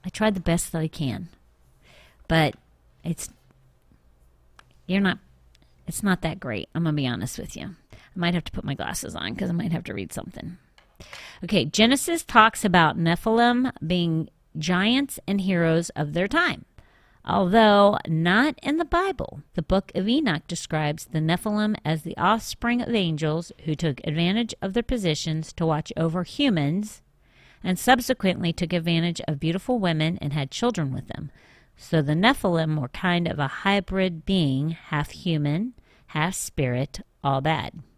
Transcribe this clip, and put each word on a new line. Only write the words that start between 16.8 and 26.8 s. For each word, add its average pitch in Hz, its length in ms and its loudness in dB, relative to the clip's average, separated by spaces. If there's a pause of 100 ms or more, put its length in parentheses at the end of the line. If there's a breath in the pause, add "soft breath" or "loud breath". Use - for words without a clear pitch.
Although 202 720 6 (100)
not 175 540 2
in 285 160 0
the 339 80 0
Bible, 349 560 -2 (140)
the 170 80 -2
Book - 320 0
of 185 120 0
Enoch 233 400 2
describes 156 580 -4
the 156 140 -2
Nephilim 208 640 0
as 156 200 -2
the 165 140 -8
offspring 226 640 0
of 233 120 -4
angels 160 580 0 (140)
who 160 80 -2
took 147 300 -2
advantage 175 580 0
of 196 120 -6
their 233 100 0
positions 160 720 -2
to 170 120 -2
watch 156 320 0
over 165 260 0
humans 190 760 0 (640 soft breath)